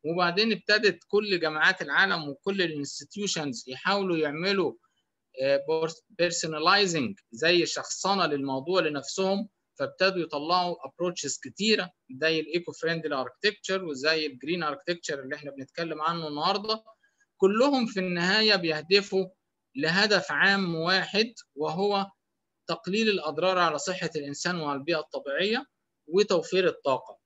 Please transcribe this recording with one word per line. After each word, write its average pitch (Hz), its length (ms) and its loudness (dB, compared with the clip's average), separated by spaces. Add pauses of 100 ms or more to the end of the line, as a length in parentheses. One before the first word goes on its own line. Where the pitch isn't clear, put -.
وبعدين 175 460 2
ابتدت 208 560 2
كل 202 320 2
جامعات 156 420 2
العالم 165 480 2
وكل 196 320 -4
الانستتيوشنز 156 1040 -4
يحاولوا 180 500 0
يعملوا، 160 560 0 (680)
آه، 139 260 2
بورس-، 160 420 -2
بيرسوناليزنج 165 1080 0 (120)
زي 160 340 2
شخصنة 185 600 -2
للموضوع 143 560 0
لنفسهم، 190 680 -2 (260)
فابتدوا 185 460 -2
يطلعوا 165 540 -2 (120)
ابروتشز 175 560 -6
كتيرة 196 480 0 (200)
زي 156 280 0
الايكو 165 320 -4
فريندلي 160 440 -4
اركتكتشر 190 680 -4
وزي 156 420 -2
الجرين 147 380 -6
اركتكتشر 151 560 -6
اللي 135 160 -10
احنا 143 160 -12
بنتكلم 151 500 -8
عنه 160 260 -2
النهاردة. 202 560 -2 (540)
كلهم 233 480 4
في 196 140 -4
النهاية 185 560 2
بيهدفوا 185 720 0 (480)
لهدف 175 560 2
عام 180 440 4
واحد، 185 580 0 (220)
وهو 190 560 0 (560)
تقليل 208 420 0
الأضرار 170 480 0
على 160 200 4
صحة 175 380 -4
الإنسان 151 440 -4
وعلى 143 200 -2
البيئة 156 200 0
الطبيعية 175 680 -4 (420)
وتوفير 185 600 2
الطاقة. 131 580 -2